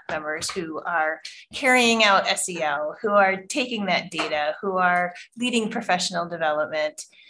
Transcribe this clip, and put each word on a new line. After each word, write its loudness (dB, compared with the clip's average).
members -4
who -6
are -2
carrying 4
out 6
S -2
E -4
L, -2
who -2
are 6
taking -4
that -2
data, -2
who -2
are 2
leading 0
professional -2
development. -2